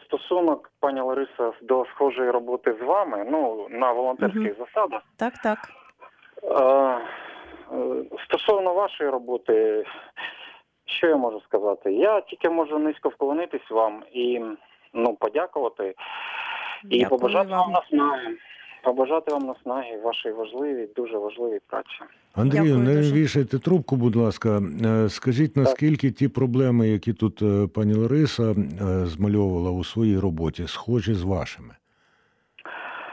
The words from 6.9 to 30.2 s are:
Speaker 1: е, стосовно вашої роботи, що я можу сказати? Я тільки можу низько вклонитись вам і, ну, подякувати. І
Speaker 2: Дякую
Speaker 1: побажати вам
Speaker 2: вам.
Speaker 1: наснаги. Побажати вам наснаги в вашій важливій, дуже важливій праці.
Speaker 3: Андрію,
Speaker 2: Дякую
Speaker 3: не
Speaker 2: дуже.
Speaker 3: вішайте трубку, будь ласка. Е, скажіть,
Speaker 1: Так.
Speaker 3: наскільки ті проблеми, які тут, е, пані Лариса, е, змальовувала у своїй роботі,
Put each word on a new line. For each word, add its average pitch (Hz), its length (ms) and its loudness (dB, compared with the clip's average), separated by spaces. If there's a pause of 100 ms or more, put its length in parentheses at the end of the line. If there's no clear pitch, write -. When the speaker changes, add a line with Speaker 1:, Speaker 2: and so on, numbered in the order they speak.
Speaker 1:
е, 131 320 -4 (200)
стосовно 185 500 0
вашої 175 360 -2
роботи, 117 760 0 (1000)
що - 220 -2
я 160 100 6
можу 117 240 -2
сказати? 101 520 -2
Я 190 280 4
тільки - 300 -4
можу 156 280 -2
низько 151 300 -2
вклонитись 143 640 -4
вам 110 320 0 (100)
і, 123 280 -2 (520)
ну, 117 280 0
подякувати. 113 760 -2 (960)
І 123 100 4
Speaker 2:
Дякую - 80 2 (120)
Speaker 1:
побажати 190 300 2
вам 185 100 2
Speaker 2:
вам. 180 120 2
Speaker 1:
наснаги. 143 640 0 (480)
Побажати 135 480 2
вам 143 140 0
наснаги 127 500 -6
в 104 60 -10
вашій 113 280 -4
важливій, 117 680 -4
дуже 117 220 -4
важливій 107 480 -4
праці. 113 220 -8 (460)
Speaker 3:
Андрію, 139 300 2
Speaker 2:
Дякую 135 200 4
Speaker 3:
не 135 120 4
Speaker 2:
дуже. 147 180 4
Speaker 3:
вішайте 143 440 2
трубку, 147 380 2
будь 120 200 2
ласка. 110 440 2 (240)
Е, 110 240 4
скажіть, 131 460 0
Speaker 1:
Так. 139 100 4
Speaker 3:
наскільки 135 460 2
ті 139 180 0
проблеми, 120 600 2
які 110 240 0
тут, 110 300 -2
е, 101 320 4
пані 107 200 2
Лариса, 120 480 2
е, 110 120 2 (520)
змальовувала 92 640 2
у 90 140 -2
своїй 110 340 2
роботі, 82 480 -2